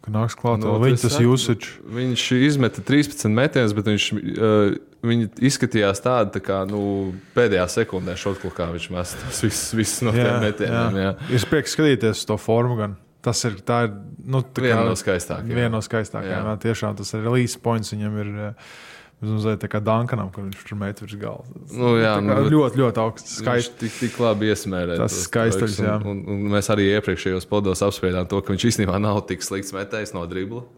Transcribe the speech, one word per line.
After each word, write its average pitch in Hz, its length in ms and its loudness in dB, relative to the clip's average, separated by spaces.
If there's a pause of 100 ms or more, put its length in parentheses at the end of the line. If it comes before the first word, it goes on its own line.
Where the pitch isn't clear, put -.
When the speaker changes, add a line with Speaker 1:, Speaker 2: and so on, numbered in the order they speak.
Speaker 1:
Ka 107 80 -8
nāks 110 240 0
klāt 117 240 0
Speaker 2:
Nu, 107 140 0
Speaker 1:
vēl 120 160 4
viņa 123 80 4
Speaker 2:
tas - 80 0
Speaker 1:
tas - 100 2
Speaker 2:
at-, 120 160 6
Speaker 1:
usage. 123 380 0 (180)
Speaker 2:
viņš 120 360 -2 (120)
izmeta 131 480 2
trīspadsmit 143 480 2
metienus, 123 400 2
bet 104 160 -2
viņš, 104 240 2
uh, 107 640 2 (240)
viņi 117 320 0 (180)
izskatījās 104 560 2
tādi, 120 300 2
tā 95 100 -4
kā, 98 140 -2 (100)
nu, 104 140 -2 (500)
pēdējā 101 400 4
sekundē 92 400 -2
šotklikā 92 640 -4
viņš 82 180 -10
mest 90 320 -6
tos - 220 -6
visus, - 260 -2
visus 110 320 -2
no 110 80 2
tiem 120 160 2
Speaker 1:
Jā, 120 160 2
Speaker 2:
metieniem, 107 560 0
Speaker 1:
jā. 95 80 0
Speaker 2:
jā. - 320 -4
Speaker 1:
Ir - 80 -4
prieks 147 240 0
skatīties 127 480 2
uz - 80 -8
to 107 80 0
formu 117 400 2
gan. 104 220 -4 (260)
Tas 123 200 0
ir, 107 200 -2
tā 117 240 2
ir, 101 80 -8 (320)
nu, 131 160 0
tā - 240 -2
Speaker 2:
Viena 113 160 4
Speaker 1:
kā 95 80 2
Speaker 2:
no 90 80 -2
skaistākajām. 98 560 -2
Speaker 1:
viena 117 220 2
no 104 100 -4
skaistākajām, 101 560 -4
Speaker 2:
Jā. 107 80 -2
Speaker 1:
jā, 104 160 -8
tiešām 107 320 -4
tas 101 160 -8
ir 110 80 -4
release 120 320 2
points 113 400 -4
viņam 107 240 -4
ir, 101 140 -8 (160)
eh, - 240 -18 (500)
mazliet 107 380 0
tā 104 100 -6
kā 107 80 0
Duncanam, 110 480 0
kad 98 160 -10
viņš 98 220 -12
tur 104 100 -8
met 101 240 -6
virs 104 160 -14
galda. 110 300 -10 (260)
Speaker 2:
Nu, 120 240 2
jā, 113 160 4
Speaker 1:
Tā 101 140 2
kā 104 80 4
Speaker 2:
nu, 139 160 4
Speaker 1:
ļoti, 135 260 4
ļoti 131 240 2
augsts, - 380 -4
Speaker 2:
viņš 110 80 -4
Speaker 1:
skaists. 120 320 0
Speaker 2:
tik, 113 180 -6
tik 120 240 -4
labi 107 320 2
iesmērē 90 480 -2
Speaker 1:
Tas 113 140 0
Speaker 2:
tos 92 100 -4
Speaker 1:
skaistuļs, 107 540 0
Speaker 2:
trojus, - 0 -
un, 107 80 0
Speaker 1:
jā. 107 160 2
Speaker 2:
un, 101 240 -4
un 101 160 -2 (100)
mēs 101 160 2
arī 101 220 4
iepriekšējos 92 580 0
podos 98 320 0
apspriedām 92 480 0
to, 98 140 0
ka 101 100 -4
viņš 95 160 0
īstenībā 95 320 2
nav 104 240 0
tik 92 160 -6
slikts 98 320 -6
metējs 101 400 -8
no 87 160 -6
dribla 98 320 -8 (180)